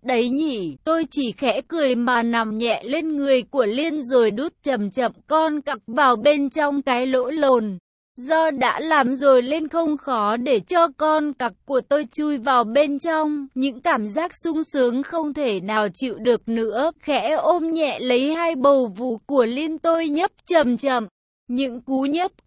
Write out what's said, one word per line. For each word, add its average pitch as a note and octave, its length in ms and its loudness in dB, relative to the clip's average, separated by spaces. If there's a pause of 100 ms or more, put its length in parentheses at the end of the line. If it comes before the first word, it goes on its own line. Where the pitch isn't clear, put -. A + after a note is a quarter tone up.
đấy B3 260 0
nhỉ, A#3+ 540 -4
tôi E4 280 0
chỉ C4 260 -2
khẽ B3 300 0
cười C#4+ 280 0
mà A#3+ 280 0
nằm A3+ 340 -2
nhẹ A3+ 280 -2
lên D#4 320 -4
người C#4 240 2
của B3+ 240 0
Liên D4+ 360 -2
rồi A#3+ 300 4
đút C4 220 -6 (100)
chậm G#3 280 -2
chậm A#3+ 200 -2 (160)
con D#4 340 0
cặc - 260 -6
vào B3+ 280 2
bên C#4 340 2
trong C#4+ 320 0
cái B3+ 240 0
lỗ B3+ 240 0
lồn. B3+ 480 2 (500)
Do D#4+ 240 2
đã B3 280 -2
làm C#4+ 360 2
rồi C4 260 6
nên D4+ 260 -2
không D#4+ 300 -2
khó A3 400 -2
để B3 220 0
cho E4+ 280 2 (100)
con D4+ 360 0
cặc A#3+ 180 -4 (140)
của C4+ 240 0
tôi D4 160 2 (120)
chui D4+ 200 -2
vào B3 260 2
bên C#4 360 2
trong. D4+ 560 -2
Những C4 260 -2
cảm B3 260 0
giác D#4 240 -4 (120)
sung D#4+ 200 -2 (100)
sướng B3+ 300 2
không D#4 300 -6
thể A#3+ 260 -2
nào G#3+ 340 -2
chịu B3+ 220 -6
được A3+ 340 0
nữa, A3+ 500 -2
khẽ C4+ 420 0
ôm E4 300 2
nhẹ D#4 280 -2
lấy B3+ 340 0
hai E4 220 -2
bầu C4 420 4
vú A#3+ 280 -4
của C4+ 200 2
Liên D4+ 320 -4
tôi E4 320 0
nhấp E4 220 -2 (160)
chậm C#4 300 4
chậm. B3 300 -2 (400)
Những B3 340 -4
cú C4 200 -2
nhấp D#4+ 300 -2 (160)